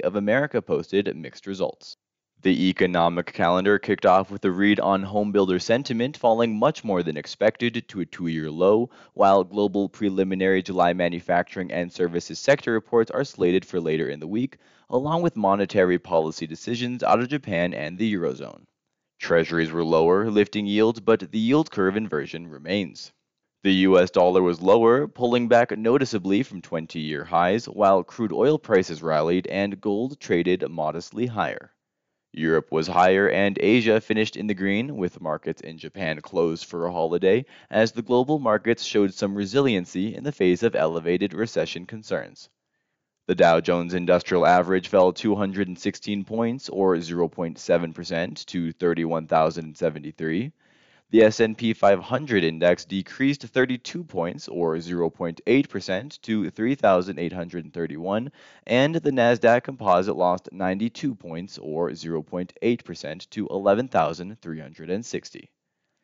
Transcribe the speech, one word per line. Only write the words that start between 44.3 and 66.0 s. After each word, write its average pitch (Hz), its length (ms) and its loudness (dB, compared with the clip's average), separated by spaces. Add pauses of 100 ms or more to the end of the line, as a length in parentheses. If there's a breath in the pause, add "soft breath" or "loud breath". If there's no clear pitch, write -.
Average 90 400 2
fell 92 260 4
two 104 220 -2
hundred 98 320 -2
and 90 100 -10
sixteen 101 460 -6
points, 117 440 -6
or 92 320 2
zero 85 280 -2
point 82 320 -8
seven 85 340 0
percent, 85 540 -6
to 85 240 -4
thirty-one 82 560 -2
thousand 80 500 0
seventy-three. 80 760 -4 (600 soft breath)
The 113 120 8
S 110 180 4
and 110 160 0
P 113 160 0
five 101 260 4
hundred 117 460 -2
index 85 400 2
decreased 131 560 -4
thirty-two 127 640 -4
points, 87 420 -8
or 82 320 -2
zero 85 300 -2
point 85 360 -8
eight 135 220 4
percent, 101 540 -8
to 107 280 -4
three 120 240 -4
thousand 92 460 2
eight 85 140 -6
hundred 85 320 -10
and 76 80 -20
thirty-one, 87 580 -6 (340 soft breath)
and 139 300 2
the 160 160 -2
Nasdaq 120 520 4
Composite 101 520 0
lost 90 380 0
ninety-two 98 640 -4
points, 87 420 -14
or 78 380 -4
zero 82 260 -6
point 90 400 -10
eight 117 240 -2
percent, 80 460 -12
to 107 200 -6
eleven 101 380 0
thousand 87 500 -2
three 78 220 -12
hundred 78 280 -16
and 104 160 -6
sixty. - 460 -12 (520)